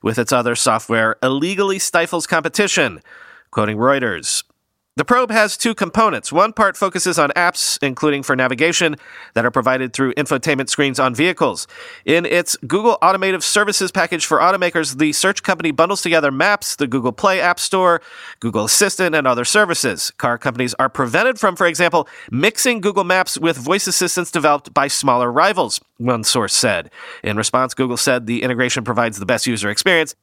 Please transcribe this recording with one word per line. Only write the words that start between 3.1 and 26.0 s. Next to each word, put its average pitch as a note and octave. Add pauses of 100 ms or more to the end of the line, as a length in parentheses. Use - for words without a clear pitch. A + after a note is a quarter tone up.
Quoting G#2+
Reuters, B2 (540)
"The D#3
probe B3
has G#3+
two A3+
components. F#3
One G3+
part G#3
focuses F3+
on D3
apps, -
including C#3
for C3+
navigation, D3 (380)
that A#2
are A#2+
provided C3
through C3
infotainment C3+
screens C#3
on B2+
vehicles. D3+ (400)
In E3
its - (100)
Google G#3
Automotive F#3+
Services G3+
package F3
for D3+
automakers, E3+
the D3+
search -
company E3+
bundles F3
together D#3+
Maps, F3+
the C#3+
Google A#2+
Play F#3+
App F3
Store, F3+ (400)
Google A2
Assistant, F#3
and C#3+
other A#2+
services. E3+
Car A#2+
companies A#2+
are C3
prevented F3+
from, F#3+
for F3+
example, E3 (240)
mixing G#3+
Google F#3+
Maps F#3
with D#3+
voice D3+
assistants F3+
developed D3
by C#3
smaller B2
rivals," E3 (180)
one A#2